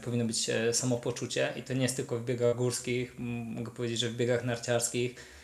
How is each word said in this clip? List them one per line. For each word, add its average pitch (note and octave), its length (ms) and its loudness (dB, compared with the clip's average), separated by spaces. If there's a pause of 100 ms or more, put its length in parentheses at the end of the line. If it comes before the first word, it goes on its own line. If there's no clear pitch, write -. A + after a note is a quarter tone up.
powinno A#2+ 220 0
być, A2+ 240 0
e, A#2 240 2
samopoczucie B2+ 800 0
i C3 80 -6
to C3 100 -4
nie C3 80 2
jest B2+ 140 2
tylko B2 240 -2
w A2+ 60 -6
biegach A#2+ 300 4
górskich, B2 640 0
m-, A#2+ 340 -4
mogę A#2+ 180 -6
powiedzieć, A#2 280 -2
że A#2+ 100 2
w A2+ 60 -6
biegach A#2+ 280 2
narciarskich, A#2+ 720 0 (280)